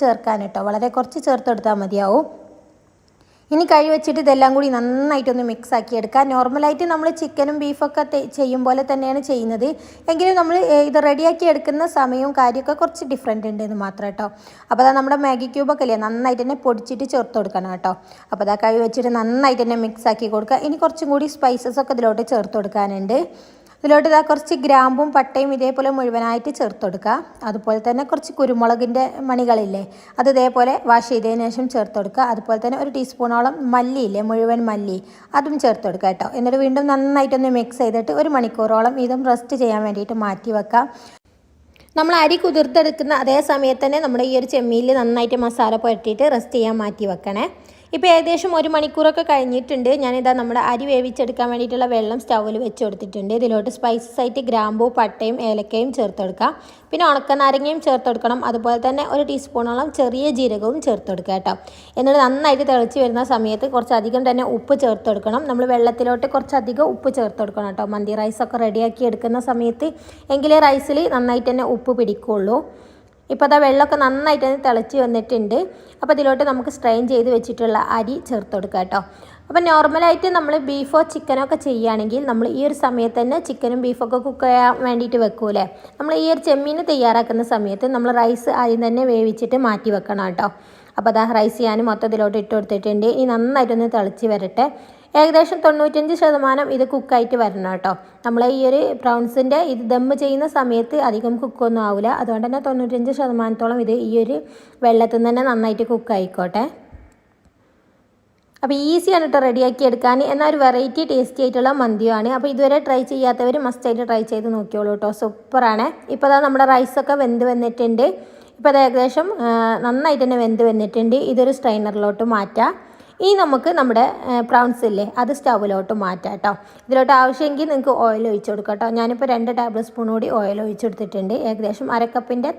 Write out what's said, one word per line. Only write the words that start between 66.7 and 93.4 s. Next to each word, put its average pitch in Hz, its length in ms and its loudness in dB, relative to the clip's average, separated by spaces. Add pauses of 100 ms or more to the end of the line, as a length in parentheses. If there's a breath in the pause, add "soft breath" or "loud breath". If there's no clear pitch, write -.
ഉപ്പ് 262 240 -4
ചേർത്ത് 214 240 -4
കൊടുക്കണം 202 280 -6
കേട്ടോ, 202 240 -6
മന്തി 208 280 -4
റൈസൊക്കെ 226 420 -4
റെഡിയാക്കി 226 460 -2
എടുക്കുന്ന 233 300 -2 (100)
സമയത്ത്, 233 380 -2 (480 loud breath)
എങ്കിലേ 302 220 6 (100)
റൈസിൽ 277 320 2 (160)
നന്നായിട്ട് 247 360 0
തന്നെ 254 140 -2 (100)
ഉപ്പ് 247 240 -2
പിടിക്കുള്ളൂ. 208 580 -2 (760 loud breath)
ഇപ്പോൾ 294 120 2
അതാ 285 160 6
വെള്ളമൊക്കെ 285 400 4
നന്നായിട്ട് 285 420 2
തന്നെ 269 220 0
തിളച്ച് 233 380 0
വന്നിട്ടുണ്ട്. 226 520 -2 (440 loud breath)
അപ്പോൾ 285 160 0
ഇതിലോട്ട് 269 340 2
നമുക്ക് 254 240 -2
സ്ട്രെയിൻ 233 280 0 (100)
ചെയ്ത് 233 220 2
വെച്ചിട്ടുള്ള 226 440 -2 (180)
അരി 226 180 -2 (140)
ചേർത്ത് 214 280 -6
കൊടുക്കാം 190 260 -4
കേട്ടോ. 190 180 -2 (480 loud breath)
അപ്പോൾ 339 200 0
നോർമലായിട്ട് 320 680 4
നമ്മൾ 302 180 0 (140)
ബീഫോ 277 320 0 (140)
ചിക്കനോ 269 320 -2
ഒക്കെ 302 200 -2
ചെയ്യുകയാണെങ്കിൽ 226 640 -2
നമ്മൾ 226 160 0 (120)
ഈ - 100 -2
ഒരു 302 160 -4
സമയത്ത് 240 360 0
തന്നെ 254 180 0 (100)
ചിക്കനും 247 380 -4
ബീഫൊക്കെ 247 400 -2
കുക്ക് 269 200 -4
ചെയ്യാൻ 247 300 4 (100)
വേണ്ടിയിട്ട് 240 380 0
വെക്കൂലേ, 208 400 -2 (340 loud breath)
നമ്മൾ 302 240 -2
ഈ 320 120 0
ഒരു 311 140 -6
ചെമ്മീൻ 285 300 0 (120)
തയ്യാറാക്കുന്ന 233 640 2
സമയത്ത് 208 420 -2
നമ്മൾ 240 160 0 (100)
റൈസ് 233 300 0 (120)
ആദ്യം 233 240 0
തന്നെ 247 240 0
വേവിച്ചിട്ട് 220 460 0 (100)
മാറ്റി 208 280 -2
വെക്കണം 196 320 -4
കേട്ടോ. 196 200 -2 (500 loud breath)
അപ്പോൾ 208 140 2
അതാ 220 120 4 (140)
റൈസ് 220 300 0
ഞാൻ 214 200 0
മൊത്തം 220 220 -2
ഇതിലോട്ട് 214 320 0
ഇട്ട് 202 140 -6
കൊടുത്തിട്ടുണ്ട്. 208 520 -2 (120)
ഇനി 262 120 2
നന്നായിട്ടൊന്ന് 233 640 2